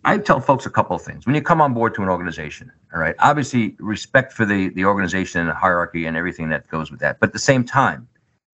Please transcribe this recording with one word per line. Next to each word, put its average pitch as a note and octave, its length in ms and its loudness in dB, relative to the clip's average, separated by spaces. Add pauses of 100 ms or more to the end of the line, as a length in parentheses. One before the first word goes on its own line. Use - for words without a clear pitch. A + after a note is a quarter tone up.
I F#3+ 140 2
tell E3+ 220 2
folks C3 260 0
a F#2+ 40 -10
couple G2+ 260 0
of - 60 -8
things. D2 240 -14
When C#3 100 2
you D3+ 60 0
come E3 180 4
on C#3 140 4
board A2+ 200 0
to G#2+ 80 -4
an F#2+ 60 0
organization, E2+ 640 -6 (200)
all F2 60 -6
right, E2 220 0
obviously B2+ 580 2
respect G#2+ 540 0
for A2+ 120 0
the, G2 260 2
the F#2 160 0
organization F#2+ 560 0
and E2+ 60 0
the E2 60 -2
hierarchy F2 520 0
and D#2+ 100 -4
everything E2 320 -4
that D2+ 180 -4
goes D#2+ 240 -6
with C#2 80 -18
that. C#2+ 220 -2
But G#2+ 80 2
at - 60 -12
the G#2+ 40 -10
same C3 240 2
time, A#2 460 -2 (460)